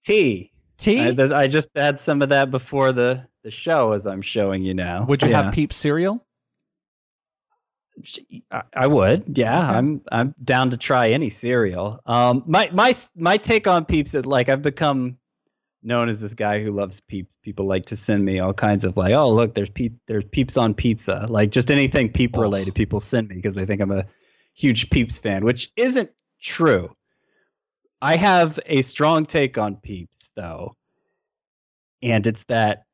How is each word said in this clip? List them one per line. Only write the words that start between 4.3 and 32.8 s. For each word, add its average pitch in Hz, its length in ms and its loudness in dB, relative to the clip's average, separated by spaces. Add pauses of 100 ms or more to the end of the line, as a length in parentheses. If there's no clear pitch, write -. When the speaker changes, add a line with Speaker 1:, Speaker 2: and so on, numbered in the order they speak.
Speaker 1:
you 92 120 -2
now. 90 300 -4
Speaker 2:
Would 139 180 0
you - 60 4
Speaker 1:
Yeah. 113 160 4
Speaker 2:
have 98 80 -2
Peeps - 240 -2
cereal? 170 500 -2 (1800)
Speaker 1:
Sh-, - 160 -16 (320)
I, - 120 -8 (120)
I 131 120 0
would. 135 500 2
Yeah, 120 220 2 (100)
Speaker 2:
Okay. 110 100 2
Speaker 1:
I'm, 139 220 0 (100)
I'm 127 320 -2
down 127 280 0
to 120 60 -4
try 123 340 2
any 131 200 0
cereal. 107 760 -2
Um, 123 400 2
my, 180 260 2
my, 233 220 4 (220)
my 175 200 2
take 220 300 0
on 175 180 4
Peeps 156 300 -2
is, 131 120 -2
like, 131 220 2
I've 139 140 0
become 135 540 -2 (640)
known 120 260 0
as 107 120 -4
this 107 140 -10
guy 107 280 -2
who 107 100 -6
loves 98 280 -6
Peeps. - 420 -12
People 101 240 -8
like 95 200 -2
to 107 100 -10
send 104 280 -2
me 95 140 -2
all 92 140 -2
kinds 104 320 0
of, 90 120 -2
like, 98 180 2
"Oh, 139 180 4
look, 113 220 2
there's 101 160 -4
Peep-, 120 360 -6
there's 104 180 -4
Peeps 131 320 -2
on 113 180 2
pizza." 107 540 -2
Like, 104 220 2
just 127 200 0
anything 135 420 2
Peep 120 240 -2
Speaker 2:
Oh. 117 60 0
Speaker 1:
related, 98 320 -2
people 104 260 -2
send 113 280 -2
me 92 120 -12
'cause 98 140 -4
they 95 120 -4
think 101 140 -4
I'm 98 120 -2
a 95 140 -4 (480)
huge 127 360 0
Peeps 120 280 0
fan, 98 260 -4
which 120 320 -2
isn't 254 340 0 (300)
true. 127 540 0 (1080)
I 151 140 2
have 175 500 4
a 139 160 2
strong 156 440 0
take 139 320 -2
on 104 180 -4
Peeps, - 600 -16
though, 85 400 -12 (1300)
and 113 240 2
it's 110 220 -2
that 110 460 0